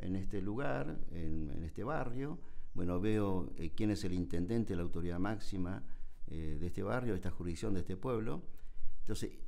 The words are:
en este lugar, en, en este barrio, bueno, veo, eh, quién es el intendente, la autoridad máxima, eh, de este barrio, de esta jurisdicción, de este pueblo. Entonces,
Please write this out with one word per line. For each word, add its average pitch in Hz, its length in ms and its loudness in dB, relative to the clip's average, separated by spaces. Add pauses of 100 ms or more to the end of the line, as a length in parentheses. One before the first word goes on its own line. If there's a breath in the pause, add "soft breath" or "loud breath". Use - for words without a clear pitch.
en 92 140 -2
este 95 260 -2
lugar, 139 580 -2 (120)
en, 80 400 0
en 80 120 -2
este 87 200 -6
barrio, 135 560 -2 (340 loud breath)
bueno, 90 260 2
veo, 98 560 2
eh, 82 200 -2
quién 107 160 4
es 104 120 -2
el 90 100 0
intendente, 90 600 0
la 87 60 0
autoridad 87 380 0
máxima, 95 640 0 (420 loud breath)
eh, 78 340 -2
de 85 80 0
este 95 140 0
barrio, 113 320 0
de 92 40 0
esta 95 120 -2
jurisdicción, 87 460 0
de 87 60 4
este 92 160 -2
pueblo. 110 440 -2 (600 soft breath)
Entonces, - 300 4 (160)